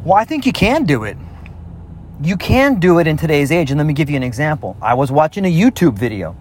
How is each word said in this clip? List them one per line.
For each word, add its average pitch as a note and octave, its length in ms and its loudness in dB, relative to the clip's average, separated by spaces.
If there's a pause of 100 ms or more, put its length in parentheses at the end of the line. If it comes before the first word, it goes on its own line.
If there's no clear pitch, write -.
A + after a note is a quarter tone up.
Well, F3+ 120 2
I A3 100 4
think D4+ 200 -4
you B3 60 2
can C4+ 320 2
do C3 220 0
it. G#2 120 -10 (1040)
You F3 140 -2
can C4 400 2
do F3 240 4
it E3 80 2
in D#3 80 2
today's D3 380 0
age, D#3+ 180 0
and C#3+ 60 0
let D3+ 100 0
me D3+ 60 0
give D3 160 -2
you C#3+ 80 -2
an B2+ 60 -2
example. B2 580 -4
I A2 120 0
was C3 160 0
watching D#3 360 0
a F#3 60 2
YouTube F3 420 4
video. G2 480 -6